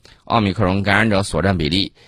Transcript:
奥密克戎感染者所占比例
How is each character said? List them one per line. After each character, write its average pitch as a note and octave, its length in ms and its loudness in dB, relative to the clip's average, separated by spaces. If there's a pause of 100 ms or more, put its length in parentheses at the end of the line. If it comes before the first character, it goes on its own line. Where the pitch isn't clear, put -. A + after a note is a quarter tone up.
(240)
奥 A#2 160 0
密 G2+ 120 2
克 G2 120 0
戎 F#2+ 180 0
感 G2 140 2
染 A2 140 2
者 G2 120 2
所 E2 200 -4
占 F#2+ 160 0
比 D#2 100 -2
例 F2+ 240 -2 (160)